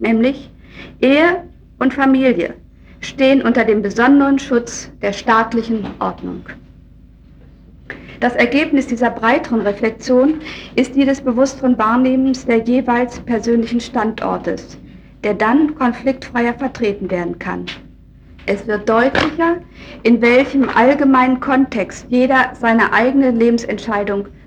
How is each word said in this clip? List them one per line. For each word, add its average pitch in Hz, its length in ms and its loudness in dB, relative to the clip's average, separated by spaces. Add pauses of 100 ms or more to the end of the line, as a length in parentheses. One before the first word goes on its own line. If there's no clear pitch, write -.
nämlich: 226 500 0 (500)
„Ehe 311 440 2 (340)
und 254 160 -2
Familie 262 600 2 (440)
stehen 269 400 2
unter 233 240 2
dem 220 160 2
besonderen 269 580 4
Schutz - 520 -4 (100)
der 202 140 -4
staatlichen 226 720 0 (120)
Ordnung.“ 180 460 -8 (1700)
Das 247 160 0
Ergebnis 277 520 0
dieser 233 220 -2
breiteren 233 540 0
Reflexion 247 800 0 (360)
ist 262 180 0
die 277 120 2
des 269 160 0
bewussteren 254 560 0
Wahrnehmens 262 680 2
der 233 140 2
jeweils 247 600 0
persönlichen 233 600 0
Standortes, 190 960 -6 (480)
der 208 80 0
dann 240 420 0
konfliktfreier 240 800 -2
vertreten 214 580 -6
werden 175 280 -4
kann. 180 260 -8 (800)
Es 196 220 -4
wird 208 200 -4
deutlicher, 302 680 0 (460)
in 226 180 4
welchem 254 480 2
allgemeinen 262 720 4
Kontext 262 720 -2
jeder 254 400 2 (100)
seine 226 320 2
eigene 262 380 2
Lebensentscheidung 208 960 0 (200)